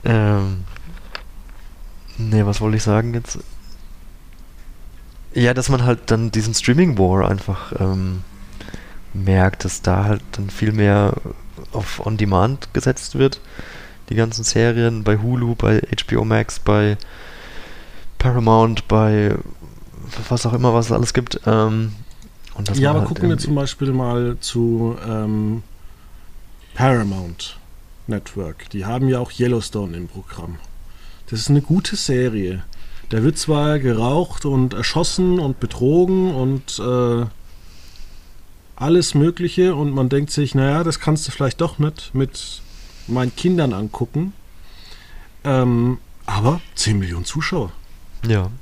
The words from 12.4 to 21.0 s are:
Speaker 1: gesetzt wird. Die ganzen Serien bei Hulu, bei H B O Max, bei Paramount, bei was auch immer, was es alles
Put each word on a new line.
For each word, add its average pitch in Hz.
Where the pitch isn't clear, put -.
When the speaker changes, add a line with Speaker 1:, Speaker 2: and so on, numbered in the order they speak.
Speaker 1:
gesetzt -
wird. 135
Die 110
ganzen 113
Serien 117
bei 107
Hulu, 120
bei 110
H -
B 117
O 110
Max, 110
bei 104
Paramount, 113
bei 107
was 123
auch 113
immer, 120
was 117
es 113
alles 113